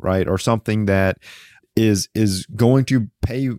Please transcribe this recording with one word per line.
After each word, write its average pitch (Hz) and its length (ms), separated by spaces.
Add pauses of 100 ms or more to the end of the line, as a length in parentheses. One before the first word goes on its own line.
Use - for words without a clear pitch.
right? 92 260
Or 95 120
something 107 480
that 95 320 (560)
is, 107 400
is 98 400
going 127 300
to 120 220 (140)
pay 127 380